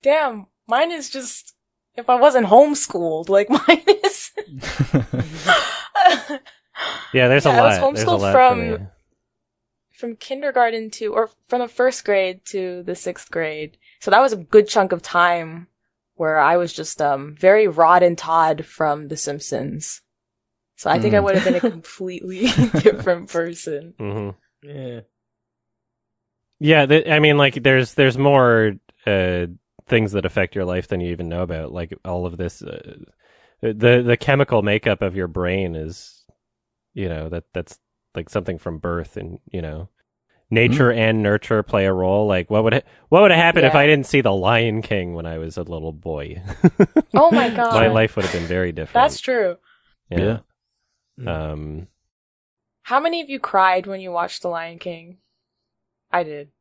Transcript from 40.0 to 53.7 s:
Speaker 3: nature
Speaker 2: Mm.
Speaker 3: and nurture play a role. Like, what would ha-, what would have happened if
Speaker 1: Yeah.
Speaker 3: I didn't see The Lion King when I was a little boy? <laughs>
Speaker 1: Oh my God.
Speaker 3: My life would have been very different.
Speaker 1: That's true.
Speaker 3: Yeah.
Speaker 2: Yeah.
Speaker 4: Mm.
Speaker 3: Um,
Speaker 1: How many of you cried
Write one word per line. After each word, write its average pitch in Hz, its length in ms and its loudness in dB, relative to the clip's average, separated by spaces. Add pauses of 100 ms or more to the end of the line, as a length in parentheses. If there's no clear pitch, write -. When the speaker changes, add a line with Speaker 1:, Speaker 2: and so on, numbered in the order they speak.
Speaker 3:
nature 120 400 4
Speaker 2:
Mm. 113 60 -2
Speaker 3:
and 110 260 2
nurture 104 400 0
play 101 220 0
a 95 80 2
role. 95 340 0
Like, 92 240 -2
what 107 120 2
would 113 100 2
ha-, 135 80 0 (280)
what 170 140 6
would 196 80 8
have 165 80 4
happened 165 260 4
if 143 80 4
Speaker 1:
Yeah. 151 60 6
Speaker 3:
I 143 80 4
didn't 143 180 4
see 139 160 0
The 110 120 0
Lion 110 500 0
King 90 320 -4
when 82 100 -10
I 82 140 -8
was 82 180 -10
a 87 60 -8
little 80 300 -10
boy? 78 540 -10
<laughs> - 640 2
Speaker 1:
Oh 277 180 6
my 240 180 2
God. 233 240 -2
Speaker 3:
My 113 140 4
life 110 280 2
would 101 100 -2
have 90 80 -4
been 85 140 -6
very 90 240 -2
different. 80 220 -10
Speaker 1:
That's 262 260 2
true. 220 380 -4 (520)
Speaker 3:
Yeah. 87 100 -4
Speaker 2:
Yeah. 107 180 -2 (840)
Speaker 4:
Mm. 123 80 -12
Speaker 3:
Um, 78 600 -10 (960)
Speaker 1:
How 254 160 0
many 330 220 -2
of 277 80 -14
you 269 100 -10
cried 185 480 0